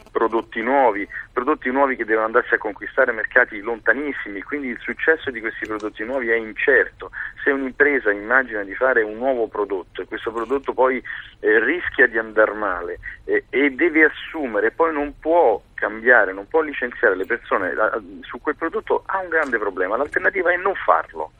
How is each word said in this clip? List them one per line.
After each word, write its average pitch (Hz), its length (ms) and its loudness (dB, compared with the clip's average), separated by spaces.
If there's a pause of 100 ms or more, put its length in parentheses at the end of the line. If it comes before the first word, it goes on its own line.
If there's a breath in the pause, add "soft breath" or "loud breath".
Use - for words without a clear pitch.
(100)
prodotti 113 520 -2
nuovi, 117 440 2 (240 loud breath)
prodotti 131 400 -2
nuovi 131 260 2
che 113 100 -6
devono 110 180 2
andarsi 113 300 2
a 107 40 4
conquistare 110 540 -2
mercati 110 480 0
lontanissimi, 113 800 -2
quindi 143 280 -6
il 113 120 -8
successo 147 500 -2
di 113 100 -8
questi 110 260 -6
prodotti 107 380 -8
nuovi 123 260 -4
è 113 60 2
incerto. 110 720 0 (340 loud breath)
Se 143 60 2
un'impresa 135 600 2
immagina 110 520 0
di 98 120 -12
fare 123 280 2
un 107 160 -6
nuovo 123 280 0
prodotto 98 540 -6
e 92 60 -10
questo 110 260 -8
prodotto 117 400 -4
poi, 127 300 2 (380 loud breath)
eh, 107 220 6
rischia 139 440 2
di 113 100 0
andar 107 380 2
male, 87 440 -4 (260 loud breath)
eh, 101 260 0
e 139 220 2
deve 156 320 4
assumere, 117 680 0
poi 165 240 0
non 147 240 -4
può 156 420 4 (140)
cambiare, 110 580 2
non 98 160 -12
può 160 140 2
licenziare 123 520 0
le 92 120 -2
persone, 107 480 -2
la, 110 260 0 (220)
su - 180 -12
quel 147 160 -4
prodotto - 480 -2
ha - 140 -4
un 185 100 -8
grande 147 300 0
problema, 98 400 -2
l'alternativa 175 520 0
è 175 60 2
non 185 180 -2
farlo 82 640 0